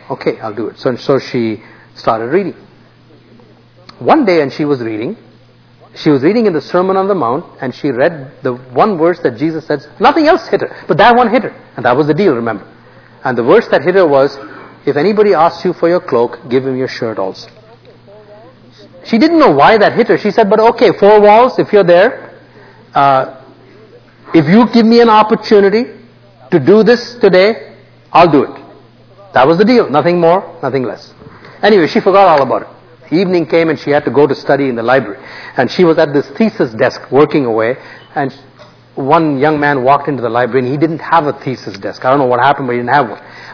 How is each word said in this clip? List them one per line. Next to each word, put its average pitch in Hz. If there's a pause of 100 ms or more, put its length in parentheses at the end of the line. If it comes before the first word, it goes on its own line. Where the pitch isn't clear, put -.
(100)
okay, 131
I'll 110
do 107
it." -
So, 127
so 135
she 113 (320)
started 113
reading. 165 (1400)
One 233
day, 175
and 131
she 156
was 143
reading, 113 (800)
she -
was 135
reading 214
in 190
the 151
Sermon 190
on 190
the 202
Mount, 139 (160)
and 123
she 147
read 135 (100)
the 127
one 151
verse 170
that 123
Jesus 156
said. 147 (140)
Nothing 285
else 339
hit -
her, -
but 160
that 226
one 240
hit 220
her. - (220)
And 123
that 123
was 147
the 156
deal, 170
remember. 113 (560)
And 123
the 117
verse 196
that 165
hit 175
her 190
was, 139 (480)
"If 139
anybody 202
asks 156
you 180
for 170
your 175
cloak, 120
give 127
him 131
your 127
shirt 113
also." 95 (1600)
She 226
didn't 320
know 262
why 160
that 180
hit 208
her. 240
She 208
said, 220
But 214
okay, 226
four 208
walls, 220
if 165
you're 202
there, 175 (720)
uh, 139 (920)
if 156
you 220
give 233
me 233
an 233
opportunity 214 (640)
to 175
do 196
this 233
today, 196 (380)
I'll 165
do 139
it. - (760)
That 131
was 165
the 214
deal. 208
Nothing 175
more, 170
nothing 131
less. - (500)
Anyway, 202
she 220
forgot 196
all 151
about 117
it. - (440)
Evening 175
came 165
and 147
she -
had 143
to 135
go 139
to 135
study 139
in 120
the 117
library. 117 (340)
And 123
she 185
was 160
at 156
this 139
thesis 190
desk 113
working 143
away, 113 (380)
and 139 (640)
one 147
young 151
man 143
walked 139
into 131
the 117
library 123
and 123
he 143
didn't 156
have 165
a 135
thesis 113
desk. 98
I 131
don't 143
know 131
what 123
happened, 131
but 120
he 120
didn't 123
have 135
one. - (340)